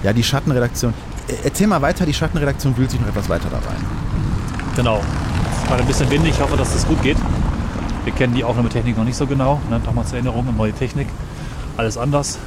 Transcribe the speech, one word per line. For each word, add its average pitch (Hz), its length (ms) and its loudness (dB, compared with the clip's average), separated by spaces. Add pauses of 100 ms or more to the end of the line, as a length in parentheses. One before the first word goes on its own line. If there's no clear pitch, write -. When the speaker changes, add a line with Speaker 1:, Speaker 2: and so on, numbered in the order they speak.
Speaker 1:
Ja, 98 100 2
die 117 100 2
Schattenredaktion. 123 680 0 (340)
Äh, - 60 -4 (100)
erzähl 185 240 2
mal 175 140 4
weiter, 175 240 0
die 156 80 0
Schattenredaktion 143 640 0
wühlt 127 140 2
sich - 80 0
noch 120 80 0
etwas 101 220 -2
weiter 85 200 0
da - 80 -4
rein. - 200 -4 (960)
Speaker 2:
Genau. 113 260 2 (500)
Es - 80 -2
ist - 80 -2
gerade 123 140 2
ein 123 60 2
bisschen 131 220 2
windig, 156 260 4
ich - 60 2
hoffe, 143 160 2
dass 131 160 2
das - 140 2
gut 156 160 2
geht. 139 140 4 (880)
Wir 120 80 -2
kennen 123 200 2
die 120 100 2
Aufnahmetechnik 117 540 0
noch 110 60 2
nicht 120 140 0
so 143 100 0
genau. 135 420 2
Ne? 117 160 0
Nochmal 117 200 0
zur - 100 -4
Erinnerung, 123 400 0
neue 110 180 2
Technik, 135 340 -2 (680)
alles 113 220 0
anders. 139 500 0